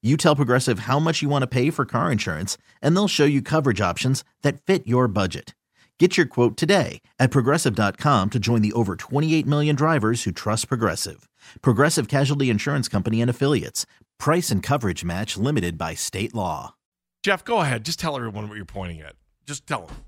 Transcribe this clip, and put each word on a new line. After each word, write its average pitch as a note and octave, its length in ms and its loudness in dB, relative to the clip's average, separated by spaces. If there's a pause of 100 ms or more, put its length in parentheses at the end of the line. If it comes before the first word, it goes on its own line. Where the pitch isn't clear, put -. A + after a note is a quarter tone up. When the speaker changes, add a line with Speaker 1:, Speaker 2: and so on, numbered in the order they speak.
Speaker 1:
You B2+ 120 4
tell D3+ 200 4
Progressive B2 460 2
how C3 180 0
much D#3+ 240 0
you D3 40 0
want C#3+ 140 0
to B2 60 -2
pay C3 240 0
for C#3 120 -2
car D3 280 0
insurance, F#2 440 -4 (280)
and D#3 120 4
they'll G3+ 120 2
show - 180 2
you C#3+ 160 4
coverage C3+ 400 0
options G2+ 420 0 (200)
that C#3 180 0
fit F#3+ 240 0
your B2 220 2
budget. F#2+ 480 -4 (420)
Get F3+ 200 4
your D#3+ 100 4
quote A#2+ 280 2
today E3 460 0 (160)
at B2+ 140 4
progressive C3+ 420 2
dot G2+ 240 0
com A2 320 2
to A#2+ 100 -2
join A2+ 220 2
the G#2 120 2
over G2+ 220 0
twenty-eight D#3 520 -2
million D3 280 2
drivers C3+ 480 0
who F#2 80 -2
trust G#2+ 360 -4
Progressive. G#2+ 600 -2 (360)
Progressive C3+ 440 4
Casualty C#3 440 2
Insurance C3+ 360 -2
Company A2 340 -2
and B2 80 2
Affiliates. B2 580 -2 (320)
Price E3 320 0
and G2 100 0
coverage A2+ 420 -2
match F2 320 -4
limited F#2+ 440 -2
by D#2+ 160 -6
state - 400 -8
law. E2+ 400 -8 (480)
Speaker 2:
Jeff, F#3+ 200 0
go A#3 180 0
ahead. B2 220 -2
Just D#3 160 -8
tell D#3 160 -4
everyone G#2 340 -8
what G#2 60 -16
you're G2+ 100 -12
pointing F2 360 -10
at. D2 140 -20 (320)
Just C#3+ 180 -14
tell G#2 220 -6
them. - 80 -16 (120)